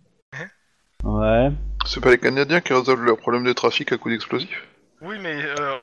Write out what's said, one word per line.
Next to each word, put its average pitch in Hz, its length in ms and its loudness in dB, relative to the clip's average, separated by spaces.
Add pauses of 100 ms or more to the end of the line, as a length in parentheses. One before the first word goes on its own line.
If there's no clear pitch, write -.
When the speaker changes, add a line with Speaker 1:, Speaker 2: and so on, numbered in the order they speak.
(320)
Speaker 1:
Hein ? - 140 -14 (580)
Speaker 2:
Ouais. 110 460 2 (360)
Speaker 3:
C'est - 160 -4
pas 123 80 6
les 123 80 8
Canadiens 139 420 2
qui - 140 -2
résolvent 127 300 2
leur 117 120 4
problème 120 280 -2
de 123 100 2
trafic - 380 0
à 127 40 2
coups 117 160 -4
d'explosifs ? - 540 -6 (340)
Speaker 1:
Oui, 190 200 -12
mais, 170 220 -8
euh, 143 400 -4